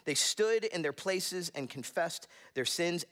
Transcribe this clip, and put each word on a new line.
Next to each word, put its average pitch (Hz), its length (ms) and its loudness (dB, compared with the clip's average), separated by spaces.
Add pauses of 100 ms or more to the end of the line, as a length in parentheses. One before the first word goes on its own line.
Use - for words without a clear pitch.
They 151 80 2
stood 220 500 2
in 175 160 -2
their 147 140 0
places 185 600 -2
and 135 140 -4
confessed - 600 -2 (260)
their 127 100 0
sins 170 480 0